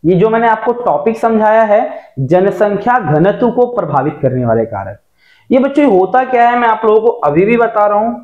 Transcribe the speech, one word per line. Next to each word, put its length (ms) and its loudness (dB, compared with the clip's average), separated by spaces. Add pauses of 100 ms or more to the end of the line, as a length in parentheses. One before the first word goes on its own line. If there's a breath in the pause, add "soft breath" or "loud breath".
ये 100 2
जो 160 2
मैंने 180 0
आपको 260 0
topic 440 -2
समझाया 460 2
है, 240 0 (320 loud breath)
जनसंख्या 800 0
घनत्व 500 0
को 180 0
प्रभावित 540 -2
करने 220 -2
वाले 220 0
कारक, 320 -12 (520 soft breath)
ये 80 4
बच्चों 300 2
होता 360 2
क्या 240 2
है, 100 0
मैं 100 0
आप 160 -2
लोगों 160 4
को 80 0 (120)
अभी 240 0
भी 120 2
बता 300 0
रहा 120 0
हूं। 260 -2